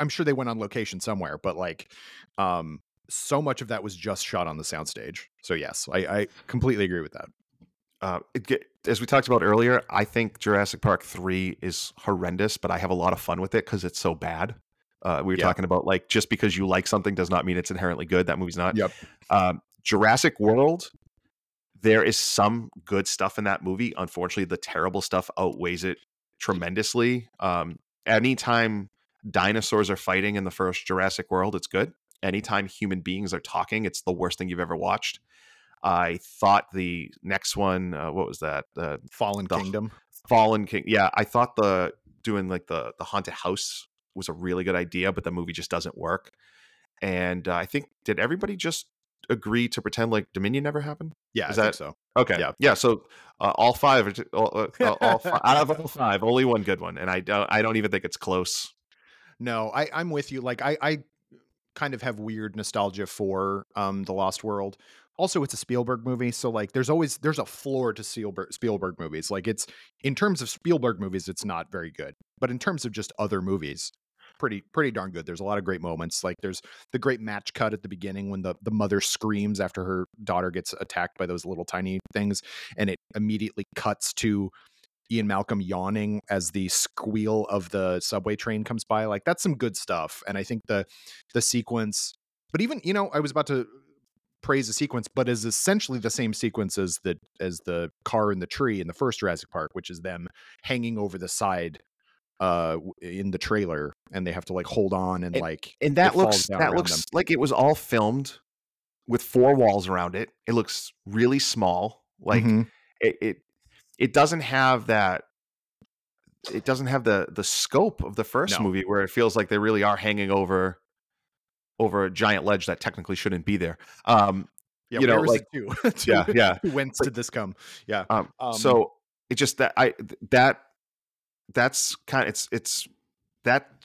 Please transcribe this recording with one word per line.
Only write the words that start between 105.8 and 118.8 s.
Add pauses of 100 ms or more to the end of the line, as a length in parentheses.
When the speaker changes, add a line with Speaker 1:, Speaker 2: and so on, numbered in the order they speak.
Speaker 2:
and
that
Speaker 1:
it
falls
Speaker 2:
looks,
Speaker 1:
down
Speaker 2:
that
Speaker 1:
around
Speaker 2:
looks
Speaker 1:
them. (100)
Speaker 2:
like
it
was
all
filmed (680)
with
four
walls
around
it. (160)
It
looks (140)
really
small. (140)
Like,
Speaker 1:
Mm-hmm. (380)
Speaker 2:
it,
it, (600)
it
doesn't
have
that, (1300)
it
doesn't
have
the,
the
scope
of
the
first
Speaker 1:
No.
Speaker 2:
movie